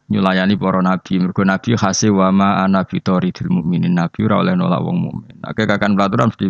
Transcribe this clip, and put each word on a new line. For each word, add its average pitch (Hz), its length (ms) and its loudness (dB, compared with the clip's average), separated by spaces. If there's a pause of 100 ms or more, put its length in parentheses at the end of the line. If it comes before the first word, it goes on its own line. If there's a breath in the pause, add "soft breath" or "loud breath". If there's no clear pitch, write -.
(120)
nyulayani 95 480 0
para 95 240 0
nabi. 92 400 -2
Mergo 92 240 0
nabi 101 320 0
khase, 101 320 0
"Wa 95 240 4
ma 98 280 2
ana 95 200 2
bitaridil 90 640 -2
mukminin." 87 480 0
Nabi 87 320 -2
ora 101 160 2
oleh 92 160 0
nolak 90 240 0
wong 87 160 -2
mukmin. - 400 -8
Nek - 160 -10
kakean 101 400 0
peraturan 107 360 2
mesti - 180 -4